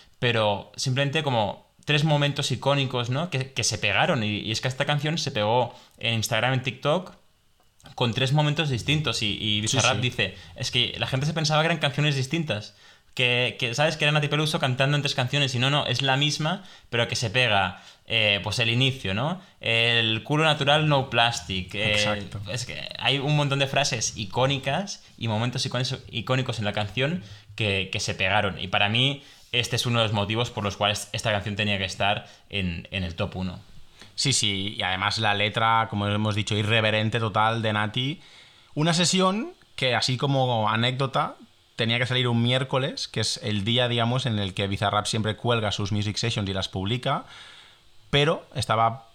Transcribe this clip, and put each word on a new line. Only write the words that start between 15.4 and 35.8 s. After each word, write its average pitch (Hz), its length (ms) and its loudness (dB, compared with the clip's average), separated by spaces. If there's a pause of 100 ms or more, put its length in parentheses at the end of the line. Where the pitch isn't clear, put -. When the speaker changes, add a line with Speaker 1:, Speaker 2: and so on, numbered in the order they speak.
Speaker 1:
Y 123 40 0
no, 131 120 2
no, 143 160 2
es 120 160 0
la 131 140 2
misma, 151 460 0 (260)
pero 117 200 0
que 120 80 -4
se 117 120 -2
pega, 101 540 2 (240)
eh, 107 380 2
pues 101 160 -2
el 113 100 2
inicio, 127 440 0
¿no? 156 280 -2 (180)
El 113 600 2
culo 151 220 0
natural, 151 440 2
no 131 220 2
plastic. 117 640 0
Eh, 107 200 0
Speaker 2:
Exacto. 104 460 -2 (100)
Speaker 1:
es - 140 -4
que 76 240 -10 (120)
hay 127 180 0
un 151 180 2
montón 139 220 2
de 139 80 2
frases 135 500 -2
icónicas 139 880 -2 (140)
y 113 100 -4
momentos 120 380 -2
icónicos, 131 320 -2 (120)
icónicos 127 500 -2
en 104 40 -2
la 104 80 -2
canción 127 500 -2 (340)
que, 98 360 0
que 107 80 -4
se 101 140 -4
pegaron. 95 440 0
Y 78 100 -8
para 101 200 2
mí, 131 340 2 (300)
este 120 240 0
es - 80 0
uno 120 140 0
de 113 80 4
los 104 80 -2
motivos 110 340 0
por 104 160 -6
los 98 140 -2
cuales 101 340 0
esta 110 200 -2
canción 101 220 -2
tenía 104 220 0
que 95 80 -2
estar 98 420 -2 (220)
en, 90 440 -4
en 95 120 -2
el 87 100 -4
top 92 220 -4
uno. 92 240 -6 (540)
Speaker 2:
Sí, 139 180 0
sí, 101 460 0
y - 40 -4
además 95 360 0
la 107 160 2
letra, 113 560 2